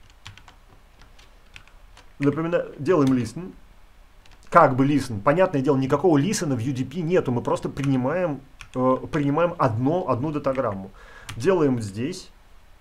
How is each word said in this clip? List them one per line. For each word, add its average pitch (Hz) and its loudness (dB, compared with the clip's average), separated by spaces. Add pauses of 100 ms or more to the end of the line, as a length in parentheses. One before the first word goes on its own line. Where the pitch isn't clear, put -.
(2250)
Напоминаю, 156 -2
делаем 139 4
listen. 139 -4 (960)
Как 151 6
бы 135 4
listen. 127 -2
Понятное 156 2
дело, 135 2
никакого 143 2
листена 165 0
в 117 -2
U 131 -4
D 127 -4
P 180 -8
нету. 160 0
Мы 120 -2
просто 170 -4
принимаем, 139 -2 (320)
э, 127 2 (140)
принимаем 156 0
одно, 135 0
одну 131 -2
датаграмму. 127 -4 (440)
Делаем 143 2
здесь. 110 -8 (500)